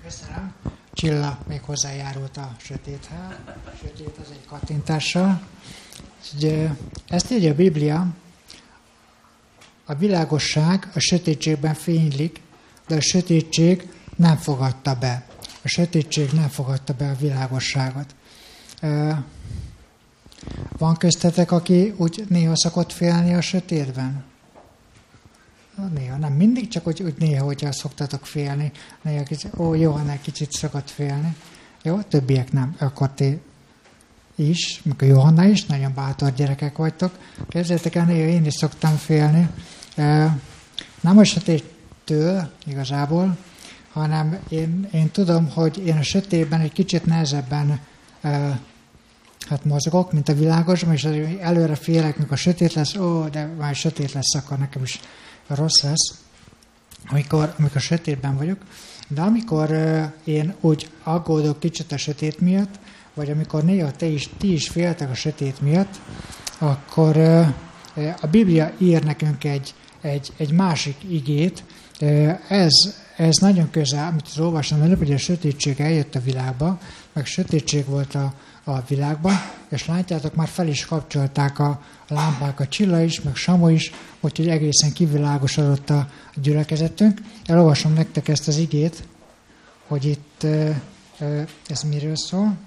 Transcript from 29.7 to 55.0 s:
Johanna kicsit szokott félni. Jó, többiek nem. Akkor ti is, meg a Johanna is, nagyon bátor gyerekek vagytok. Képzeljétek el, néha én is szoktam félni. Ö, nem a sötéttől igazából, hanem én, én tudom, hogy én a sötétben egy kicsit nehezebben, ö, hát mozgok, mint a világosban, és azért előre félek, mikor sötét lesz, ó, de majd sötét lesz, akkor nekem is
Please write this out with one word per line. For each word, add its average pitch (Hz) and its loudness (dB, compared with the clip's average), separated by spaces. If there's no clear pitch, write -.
Johanna 147 0
kicsit 147 -8
szokott 143 -6
félni. 143 -4
Jó, 180 -2
többiek 131 0
nem. 139 -2
Akkor 135 -2
ti 143 -2
is, 160 -2
meg 143 -2
a 135 2
Johanna 143 8
is, 202 6
nagyon 135 -2
bátor 135 -2
gyerekek 139 -2
vagytok. 160 -2
Képzeljétek 170 -2
el, 170 2
néha 165 4
én 165 4
is 147 0
szoktam 156 0
félni. 151 4
Ö, 151 4
nem 185 6
a 208 12
sötéttől 165 0
igazából, 143 -2
hanem 156 -2
én, 165 -2
én 156 2
tudom, 170 2
hogy 160 0
én 160 2
a 147 0
sötétben 165 0
egy 156 0
kicsit 180 0
nehezebben, 147 0
ö, 143 -2
hát 143 -4
mozgok, 156 0
mint 147 0
a 151 4
világosban, 165 2
és 135 0
azért 156 -4
előre 165 2
félek, 160 0
mikor 147 -2
sötét 170 2
lesz, 147 -2
ó, 170 -2
de 151 -6
majd 151 -6
sötét 151 -4
lesz, 135 -2
akkor 139 -6
nekem 135 -6
is - -8